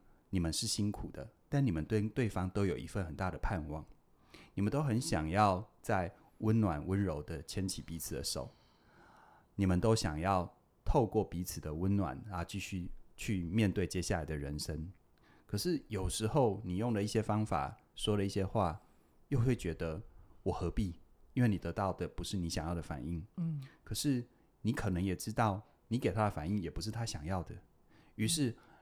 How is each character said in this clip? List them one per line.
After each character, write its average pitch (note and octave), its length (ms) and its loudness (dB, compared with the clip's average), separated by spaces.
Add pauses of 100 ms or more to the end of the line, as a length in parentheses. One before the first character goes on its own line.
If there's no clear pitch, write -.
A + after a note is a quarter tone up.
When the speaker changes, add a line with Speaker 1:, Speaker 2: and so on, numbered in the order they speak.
(320)
Speaker 1:
你 G2 80 2
们 E2 120 2
是 A2 160 -2
辛 G#2 240 0
苦 - 200 -8
的， - 180 -12 (180)
但 C#3 180 2
你 A2+ 60 2
们 D#2 140 0
对 G#2+ 240 2
对 A#2+ 180 0
方 F#2 220 -2
都 G2+ 160 2
有 D#2+ 120 0
一 - 80 -8
份 G2 200 -4
很 D2+ 100 -8
大 F#2 160 -2
的 - 60 -10
盼 E2 320 0
望， D2+ 160 -8 (680)
你 G2 80 -2
们 G#2 80 2
都 C#3+ 140 0
很 A#2+ 160 2
想 D#2+ 300 0
要 G2 360 4 (160)
在 F#2 320 -2 (260)
温 A2 220 6
暖 D2+ 260 2
温 G2 160 2
柔 D#2 200 0
的 D#2 200 -6
牵 F#2+ 240 -4
起 - 140 -4
彼 E2 180 -10
此 - 160 -6
的 B1 80 -4
手， - 260 -6 (1080)
你 G2+ 100 4
们 F2+ 120 6
都 A2 160 4
想 E2 240 0
要 F2+ 320 2 (360)
透 C3+ 200 6
过 G#2 160 2
彼 F2+ 220 -4
此 - 160 -6
的 D#2 140 -6
温 F#2+ 240 2
暖， D2 200 0 (120)
然 F2+ 80 -6
后 E2+ 100 -4
继 - 100 -8
续 F2+ 320 -6 (280)
去 F#2+ 280 -2
面 G2+ 240 4
对 F#2 160 2
接 F2+ 160 -2
下 F2+ 160 0
来 D#2+ 60 -2
的 D2+ 140 -4
人 C#2+ 200 -4
生。 D#2 320 -6 (560)
可 - 120 -4
是 F3 320 0
有 F#2+ 180 -2
时 G#2+ 200 -2
候 A2 360 4
你 F2+ 140 -2
用 A#2 160 0
了 G#2 100 2
一 G#2+ 40 0
些 G#2+ 140 2
方 G#2+ 240 2
法， F#2 300 -2 (180)
说 - 220 0
了 G2+ 80 2
一 G2 60 0
些 F#2+ 160 0
话， F#2 340 0 (480)
又 C#3+ 100 0
会 A#2+ 160 4
觉 F2 200 -2
得 E2 280 -4 (420)
我 F2+ 100 2
何 F2 180 -2
必？ F2+ 260 -2 (360)
因 B2+ 100 4
为 A#2+ 60 6
你 G2 80 2
得 E2+ 160 -6
到 G2 180 0
的 F2 160 -4
不 - 160 -6
是 G2+ 140 -4
你 F2 100 -2
想 D#2+ 200 -4
要 E2+ 60 -2
的 E2+ 80 -2
反 C#2 240 -8
应。 E2 160 -4 (140)
Speaker 2:
嗯。 E3 260 -4 (220)
Speaker 1:
可 - 100 -8
是 B2+ 300 0 (380)
你 G#2+ 100 2
可 - 200 -2
能 F2+ 120 2
也 F#2+ 100 2
知 G#2+ 200 -6
道， G#2+ 280 2 (280)
你 A2+ 80 0
给 B2 120 2
他 G#2+ 160 2
的 G2+ 60 2
反 D2+ 180 -4
应 G#2 120 2
也 - 80 -4
不 - 100 -6
是 G#2+ 100 -6
他 A2+ 160 -4
想 D#2 200 -8
要 F2+ 180 0
的。 - 100 -10 (600)
于 - 100 0
是 C#3+ 300 2 (260)